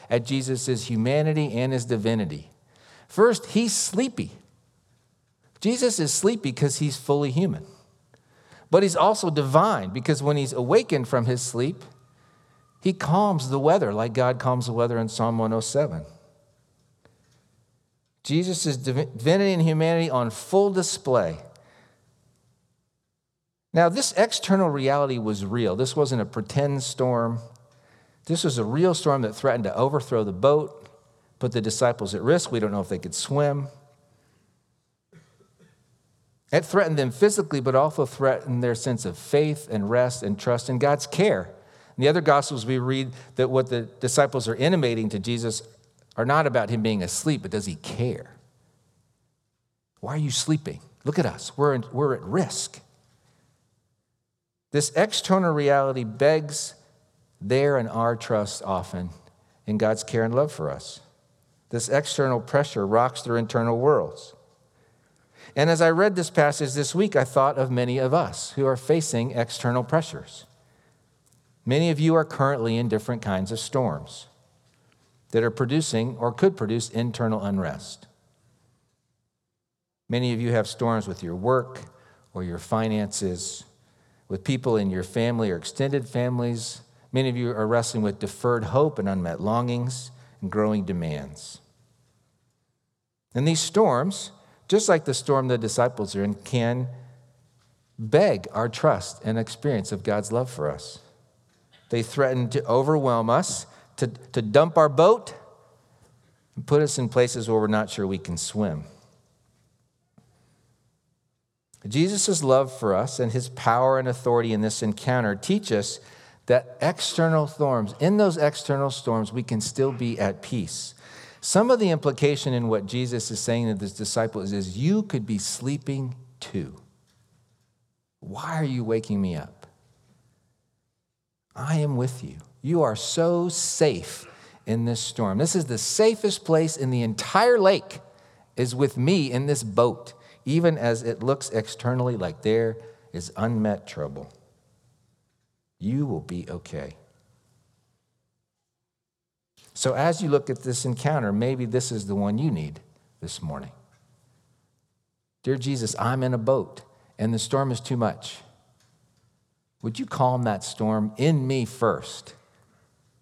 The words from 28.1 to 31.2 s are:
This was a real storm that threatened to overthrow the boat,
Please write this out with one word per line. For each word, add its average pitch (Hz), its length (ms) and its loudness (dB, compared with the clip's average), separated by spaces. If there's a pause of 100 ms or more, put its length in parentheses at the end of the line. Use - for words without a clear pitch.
This 165 180 -2
was 135 140 2
a 113 80 0
real 160 280 2
storm 143 280 0
that 107 120 -2
threatened 120 300 0
to 98 120 -4
overthrow 127 500 0
the 98 80 -6
boat, 143 560 0 (500)